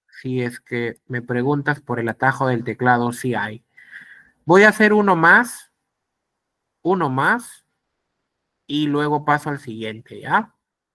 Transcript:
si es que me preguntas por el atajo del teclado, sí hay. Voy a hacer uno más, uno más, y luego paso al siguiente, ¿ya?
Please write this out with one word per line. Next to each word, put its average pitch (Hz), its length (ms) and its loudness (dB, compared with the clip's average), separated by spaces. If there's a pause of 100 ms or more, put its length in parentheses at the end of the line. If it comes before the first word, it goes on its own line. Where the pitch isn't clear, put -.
si 127 320 -6
es 123 180 -6
que 120 480 -8
me 123 140 -8
preguntas 135 600 -2
por 120 180 -8
el 117 100 -4
atajo 131 380 -2
del 120 160 -2
teclado, 120 480 0
sí 120 240 -6
hay. 107 300 -10 (800)
Voy 185 180 6
a 214 60 8
hacer 208 240 4
uno 202 220 4
más, 185 560 4 (1120)
uno 170 280 0
más, 165 560 -2 (1000)
y 151 220 -2
luego 147 380 -2
paso 147 240 0
al 143 100 -6
siguiente, 110 640 -12
¿ya? 202 340 -4 (400)